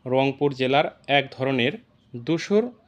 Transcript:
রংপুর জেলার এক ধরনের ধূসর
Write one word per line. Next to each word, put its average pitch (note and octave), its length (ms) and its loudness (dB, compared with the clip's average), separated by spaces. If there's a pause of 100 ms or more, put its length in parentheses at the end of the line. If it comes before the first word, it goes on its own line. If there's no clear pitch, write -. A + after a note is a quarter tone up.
রংপুর C3+ 500 2
জেলার C3 320 2 (320)
এক C#3 120 -12
ধরনের C3 440 -2 (400)
ধূসর D#3+ 480 0 (260)